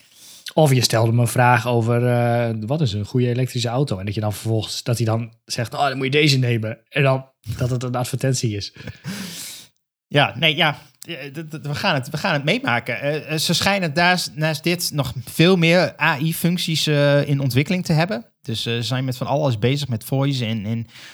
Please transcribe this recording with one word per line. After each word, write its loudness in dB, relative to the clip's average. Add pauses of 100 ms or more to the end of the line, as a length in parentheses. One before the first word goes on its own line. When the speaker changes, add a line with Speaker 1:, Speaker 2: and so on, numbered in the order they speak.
(540)
Speaker 1:
Of 6
je 6
stelde 2
me 4
een 4
vraag 4
over, 2
eh, 2 (100)
wat -2
is 0
een -4
goede 0
elektrische -2
auto? 0
En -8
dat -6
je -4
dan 0
vervolgens, -4
dat -2
hij 0
dan -2 (100)
zegt: -6
"Oh, -4
dan -4
moet -4
je -2
deze 4
nemen." 0 (100)
En 0
dan 2 (280)
dat -2
het -4
een -4
advertentie -2
is. -8 (1300)
Speaker 2:
Ja, 2
nee, 2
ja. 2 (220)
Eh, -12 (180)
d-, -12
d-, -10
we -4
gaan 0
het, -2
we -4
gaan -2
het 0
meemaken. -2
Eh, -4
eh, -2
ze 0
schijnen 2
naast, 2
naast -2
dit -2
nog -4 (120)
veel 4
meer 2
A 2
I-functies, -2
eh, 2
in 0
ontwikkeling 0
te -2
hebben. 0 (140)
Dus, -6
eh, -2
ze -2
zijn -4
met -4
van -6
alles 0
bezig, 0
met -4
voice -2
en, -4
en -4 (280)